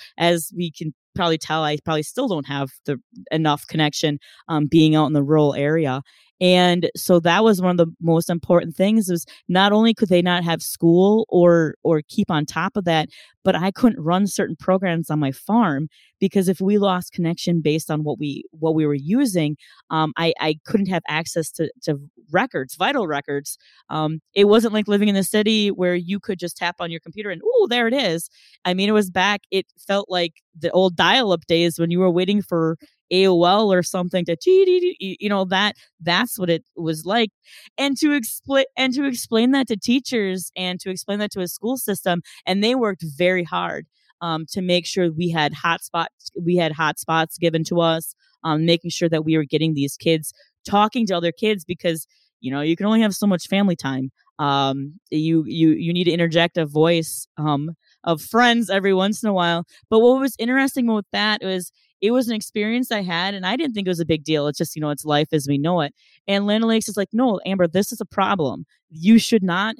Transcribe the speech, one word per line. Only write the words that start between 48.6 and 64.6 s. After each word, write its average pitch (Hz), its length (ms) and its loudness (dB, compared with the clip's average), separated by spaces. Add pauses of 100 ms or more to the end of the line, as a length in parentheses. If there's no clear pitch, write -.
making 165 240 0
sure 170 180 -2
that 156 160 0
we 160 140 2
were 156 60 0
getting 156 280 -2
these 139 240 -4
kids 160 380 -2 (320)
talking 214 400 2
to 180 100 -2
other 170 160 -2
kids 214 320 -2
because, 170 420 -4 (340)
you 131 100 -8
know, 139 100 -4
you 165 160 0
can - 80 -6
only 220 160 4
have 208 140 2
so 208 120 -2
much 180 200 0
family 196 300 0
time. 135 340 -6 (280)
Um, 139 600 -2 (100)
you, 160 360 0
you, 160 240 2
you 165 220 0
need 175 120 0
to 165 80 2
interject 170 460 0
a 160 80 0
voice, 160 600 0 (120)
um, 151 320 -2 (340)
of 165 160 -2
friends 233 500 2
every 196 240 2
once 196 280 0
in 220 60 0
a 202 40 0
while. 170 320 0 (260)
But 220 100 4
what 254 200 6
was 269 180 -2
interesting 262 480 0
with 214 260 0
that 208 300 -2
was 185 300 -6 (280)
it 214 120 2
was 247 160 2
an 233 80 -2
experience 226 560 -4
I 208 100 -4
had, 180 320 -4
and 185 100 -10
I 202 120 -2
didn't 277 180 -4
think 196 140 -4
it - 20 0
was 170 80 -2
a 165 80 -2
big 156 160 0
deal. 147 240 0
It's 147 100 -4
just, 165 200 -4